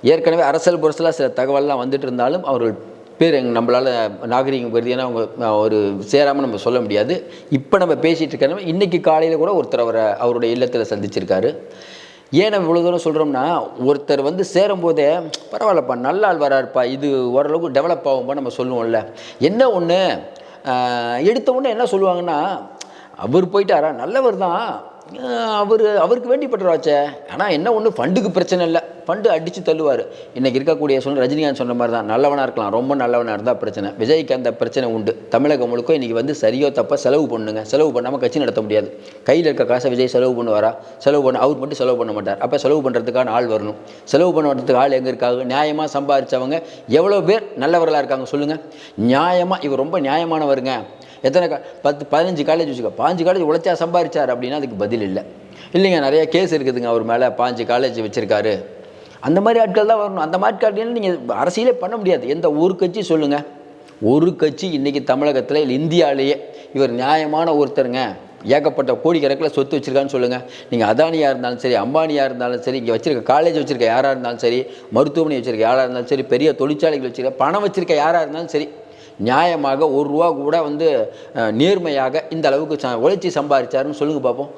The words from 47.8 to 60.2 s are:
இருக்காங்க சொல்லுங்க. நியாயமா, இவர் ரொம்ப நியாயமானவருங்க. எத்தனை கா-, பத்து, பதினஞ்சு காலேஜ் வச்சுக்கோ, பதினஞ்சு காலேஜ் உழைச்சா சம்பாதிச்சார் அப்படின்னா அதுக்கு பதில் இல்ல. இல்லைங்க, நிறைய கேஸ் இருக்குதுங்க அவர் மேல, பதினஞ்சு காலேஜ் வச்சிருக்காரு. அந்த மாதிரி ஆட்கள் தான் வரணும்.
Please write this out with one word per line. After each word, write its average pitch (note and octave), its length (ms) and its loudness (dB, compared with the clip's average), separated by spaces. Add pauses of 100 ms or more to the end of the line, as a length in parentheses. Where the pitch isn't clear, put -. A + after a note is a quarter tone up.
இருக்காங்க C3 280 -2
சொல்லுங்க. D3 340 -4 (420)
நியாயமா, F3 640 2
இவர் C#3 140 -2
ரொம்ப D#3+ 220 -2
நியாயமானவருங்க. C#3+ 720 0 (500)
எத்தனை D#3+ 280 2
கா-, C#3+ 120 -4 (200)
பத்து, C#3+ 360 -2
பதினஞ்சு E3 280 0
காலேஜ் D#3+ 240 2
வச்சுக்கோ, A#2+ 280 -4
பதினஞ்சு E3 280 0
காலேஜ் F3+ 240 2
உழைச்சா E3+ 260 0 (100)
சம்பாதிச்சார் E3 440 0
அப்படின்னா B2 240 -4
அதுக்கு C#3 220 -6
பதில் G#2+ 260 -2
இல்ல. G2 220 -4 (500)
இல்லைங்க, F#3 260 4
நிறைய D3 280 2
கேஸ் E3 280 2
இருக்குதுங்க B2+ 280 -2
அவர் A#2 200 0
மேல, A#2 260 2
பதினஞ்சு A#2+ 340 -2
காலேஜ் A#2+ 420 0
வச்சிருக்காரு. G#2 600 0 (540)
அந்த D#3+ 220 2
மாதிரி A3+ 200 4
ஆட்கள் G#3 240 2
தான் A3 140 2
வரணும். G3 220 -4